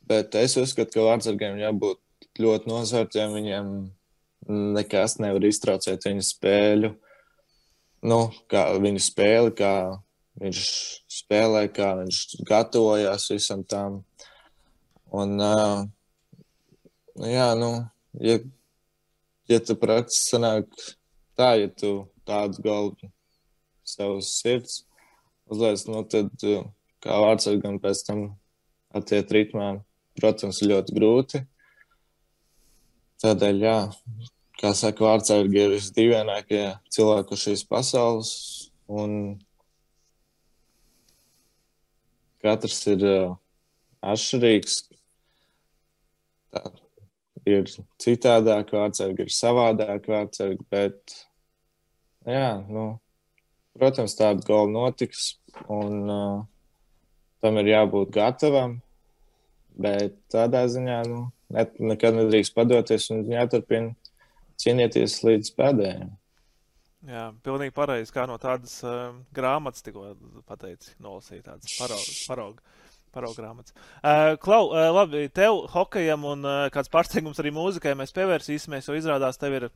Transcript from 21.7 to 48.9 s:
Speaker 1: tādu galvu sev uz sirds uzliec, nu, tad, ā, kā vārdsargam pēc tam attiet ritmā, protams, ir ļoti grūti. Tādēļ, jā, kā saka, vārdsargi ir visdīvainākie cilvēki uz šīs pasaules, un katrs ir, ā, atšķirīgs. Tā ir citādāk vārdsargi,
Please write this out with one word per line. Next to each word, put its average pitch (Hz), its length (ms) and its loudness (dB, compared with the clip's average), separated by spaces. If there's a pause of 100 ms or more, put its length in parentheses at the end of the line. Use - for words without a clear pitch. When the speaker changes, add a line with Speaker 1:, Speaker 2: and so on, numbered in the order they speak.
Speaker 1:
tādu 104 420 -4
galvu 104 480 -4 (760)
sev 101 300 -6
uz 95 220 -8
sirds 120 420 -4 (680)
uzliec, 107 380 -2
nu, 110 160 -8
tad, 104 280 0 (120)
ā, 101 180 0 (420)
kā - 160 -2
vārdsargam 104 640 2
pēc 98 260 -2
tam 104 160 -4 (680)
attiet 101 400 -2
ritmā, 104 420 0 (420)
protams, 104 440 0
ir 104 120 2
ļoti 98 240 0
grūti. 123 460 2 (1800)
Tādēļ, 101 400 4
jā, 110 140 4 (840)
kā 101 160 2
saka, 110 300 0
vārdsargi 101 580 4
ir 101 120 4
visdīvainākie 107 880 0 (300)
cilvēki 107 420 2
uz - 100 -6
šīs 101 220 -2
pasaules, 117 640 0 (560)
un 104 300 -4 (3250)
katrs 110 380 -2 (100)
ir, 98 160 2
ā, 95 120 4 (840)
atšķirīgs. 110 760 2 (1700)
Tā - 120 -8 (760)
ir 98 260 2 (300)
citādāk 117 760 2
vārdsargi, 101 540 -2